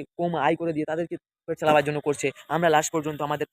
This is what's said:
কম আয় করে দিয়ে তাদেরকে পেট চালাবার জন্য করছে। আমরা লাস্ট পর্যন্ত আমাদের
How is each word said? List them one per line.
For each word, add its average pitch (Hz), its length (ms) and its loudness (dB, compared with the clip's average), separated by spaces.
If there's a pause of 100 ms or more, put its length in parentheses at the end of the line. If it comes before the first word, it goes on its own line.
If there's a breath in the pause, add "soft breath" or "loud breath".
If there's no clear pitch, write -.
(160)
কম 175 200 -2
আয় 151 200 2
করে 170 160 -4
দিয়ে 151 140 -4
তাদেরকে 165 280 -6 (280)
পেট 165 160 -8
চালাবার 151 280 4
জন্য 147 140 -4
করছে। 143 260 -2 (220 loud breath)
আমরা 165 220 2
লাস্ট 156 220 4
পর্যন্ত 156 300 -4
আমাদের 147 300 -2